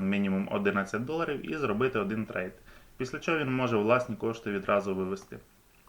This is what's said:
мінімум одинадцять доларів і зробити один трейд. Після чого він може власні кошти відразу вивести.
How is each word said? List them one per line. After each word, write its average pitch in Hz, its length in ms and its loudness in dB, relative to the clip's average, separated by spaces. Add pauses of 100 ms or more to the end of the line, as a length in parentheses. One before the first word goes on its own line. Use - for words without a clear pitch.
мінімум 98 520 2
одинадцять 101 540 0
доларів 156 460 -4
і 156 40 -4
зробити 123 440 0
один 104 260 -2
трейд. 92 280 -6 (440)
Після 131 220 -6
чого 165 180 0
він 131 180 0
може 123 220 2
власні 117 380 4
кошти 113 360 -4
відразу 98 440 2
вивести. 95 440 -4 (500)